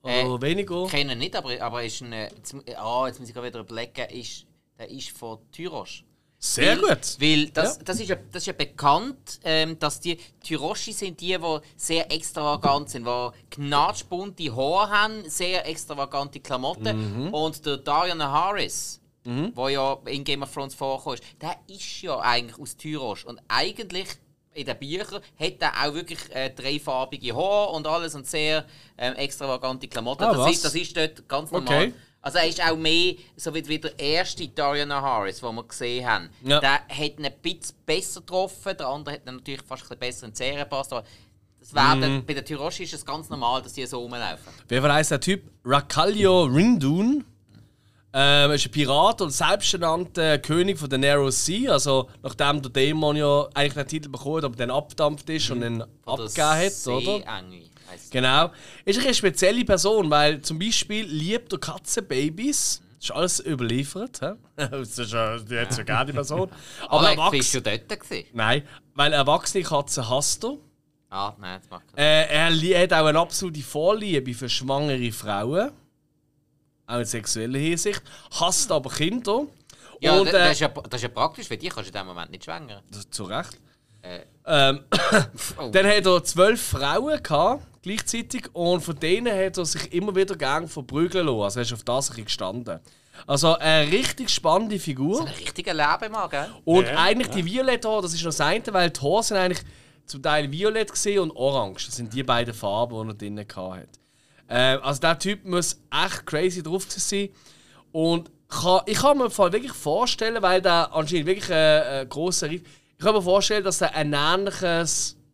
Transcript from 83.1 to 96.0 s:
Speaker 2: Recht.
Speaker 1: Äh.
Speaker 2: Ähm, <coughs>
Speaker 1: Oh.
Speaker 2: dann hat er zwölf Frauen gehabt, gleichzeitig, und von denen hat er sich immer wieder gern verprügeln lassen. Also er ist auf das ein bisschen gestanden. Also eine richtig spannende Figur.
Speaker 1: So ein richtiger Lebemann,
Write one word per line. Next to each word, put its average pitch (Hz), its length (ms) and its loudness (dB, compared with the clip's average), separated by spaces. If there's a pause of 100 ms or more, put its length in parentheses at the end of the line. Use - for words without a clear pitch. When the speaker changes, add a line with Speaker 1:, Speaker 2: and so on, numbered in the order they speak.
Speaker 2:
Recht. 120 360 -8 (420)
Speaker 1:
Äh. 87 200 -14 (240)
Speaker 2:
Ähm, 139 460 4
<coughs> - 640 2
Speaker 1:
Oh. 135 140 -8
Speaker 2:
dann 190 140 6
hat 208 200 4
er 180 180 6
zwölf 208 380 4
Frauen 185 600 0
gehabt, 185 420 2 (200)
gleichzeitig, 226 600 -6 (100)
und 175 280 2
von 165 180 -6
denen 202 340 2
hat 190 240 0
er 175 80 -2
sich - 280 -6
immer 185 220 -2
wieder 190 200 2
gern 156 320 -2
verprügeln 160 600 -2
lassen. 113 160 2
Also 101 160 -2
er 123 40 -2
ist 113 100 -4
auf 110 100 -12
das 127 220 -2
ein - 60 -2
bisschen 110 140 -12
gestanden. 101 540 -6 (480)
Also 151 300 4
eine 156 340 4
richtig 247 380 0
spannende 196 500 2
Figur. 147 380 -2
Speaker 1:
So 320 80 0
ein 139 80 -8
richtiger - 400 -6
Lebemann, 175 560 0